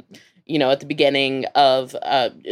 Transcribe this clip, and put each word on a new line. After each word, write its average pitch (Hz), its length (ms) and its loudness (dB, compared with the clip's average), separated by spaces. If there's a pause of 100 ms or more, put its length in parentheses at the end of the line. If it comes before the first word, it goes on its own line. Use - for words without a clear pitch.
(460)
you 156 120 -4
know, 131 120 2
at 139 100 0
the 143 60 -16
beginning 139 580 0 (100)
of, 131 460 2
uh, 123 300 -2 (220)